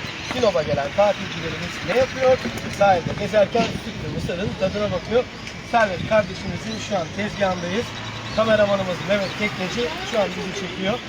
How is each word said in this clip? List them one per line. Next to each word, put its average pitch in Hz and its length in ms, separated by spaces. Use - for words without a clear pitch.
Sinop'a 196 300
gelen 143 240
tatilcilerimiz 170 760
ne 202 80
yapıyor? 262 400
Sahilde 190 400
gezerken 208 460
Sütlü - 320
Mısır'ın 180 340
tadına 196 320
bakıyor. 202 320
Servet 208 380
kardeşimizin 202 680
şu 208 80
an 160 100
tezgahındayız. 190 680
Kameramanımız 202 640
Mehmet 196 300
Tekneci 208 500
şu 220 80
an 190 80
bizi 185 240
çekiyor. 190 480